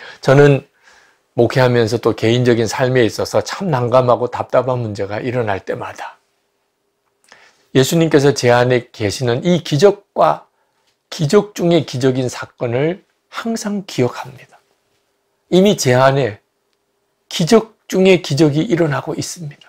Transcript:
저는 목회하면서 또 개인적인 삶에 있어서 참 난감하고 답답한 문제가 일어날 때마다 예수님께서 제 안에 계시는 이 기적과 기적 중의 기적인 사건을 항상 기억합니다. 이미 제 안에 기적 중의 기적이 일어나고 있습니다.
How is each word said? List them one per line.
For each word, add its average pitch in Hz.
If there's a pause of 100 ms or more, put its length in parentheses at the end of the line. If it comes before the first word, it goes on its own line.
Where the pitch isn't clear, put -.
(200)
저는 139 (680)
목회하면서 120
또 110
개인적인 117
삶에 127
있어서 104
참 190
난감하고 123
답답한 127
문제가 104
일어날 113
때마다 - (1600)
예수님께서 147
제 123
안에 123
계시는 120
이 175
기적과 160 (640)
기적 208
중의 170
기적인 131
사건을 135 (240)
항상 208
기억합니다. - (880)
이미 185
제 123
안에 131 (880)
기적 - (100)
중의 190
기적이 151
일어나고 156
있습니다. -